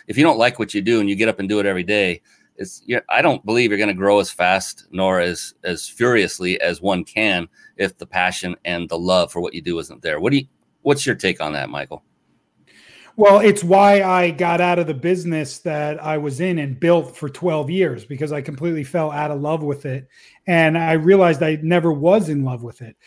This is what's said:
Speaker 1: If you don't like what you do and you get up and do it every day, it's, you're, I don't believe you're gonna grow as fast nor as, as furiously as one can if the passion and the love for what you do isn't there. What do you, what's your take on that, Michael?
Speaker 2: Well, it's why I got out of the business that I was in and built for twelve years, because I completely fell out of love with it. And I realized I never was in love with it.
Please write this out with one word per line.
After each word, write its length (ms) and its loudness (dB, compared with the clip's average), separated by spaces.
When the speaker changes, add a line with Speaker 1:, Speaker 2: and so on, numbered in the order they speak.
Speaker 1:
If 100 -4
you 60 4
don't 140 4
like 220 2
what 140 -6
you 80 -2
do 180 2
and 100 0
you 60 -2
get 140 0
up 100 -6
and 100 -6
do 100 0
it 60 0
every 180 -2
day, 380 -2
it's, 280 -14
you're, 240 -4
I 120 2
don't 240 0
believe 260 0
you're 80 -2
gonna 140 0
grow 260 2
as 120 -2
fast 600 -2
nor 280 0
as, 340 -4
as 240 -8
furiously 720 0
as 200 -2
one 220 -2
can 440 -4
if 200 -4
the 80 -16
passion 500 -4
and 240 -6
the 80 -6
love 340 0
for 100 -6
what 120 -6
you 80 -12
do 180 -6
isn't 220 -14
there. 180 -4
What 120 0
do 80 2
you, 80 -8
what's 240 0
your 100 -2
take 260 -4
on 120 -6
that, 160 -6
Michael? 340 -12
Speaker 2:
Well, 220 8
it's 240 4
why 400 6
I 280 2
got 280 -2
out 180 2
of 100 -2
the 60 -4
business 640 -4
that 440 -6
I 140 -4
was 240 -6
in 180 -2
and 180 -6
built 380 2
for 140 -10
twelve 400 -4
years, 340 -2
because 300 -8
I 80 -6
completely 420 -6
fell 260 -4
out 220 -6
of 80 -6
love 240 -4
with 220 -6
it. 240 -8
And 300 4
I 160 0
realized 480 4
I 220 0
never 300 2
was 340 2
in 160 -2
love 180 -4
with 200 -16
it. 260 -20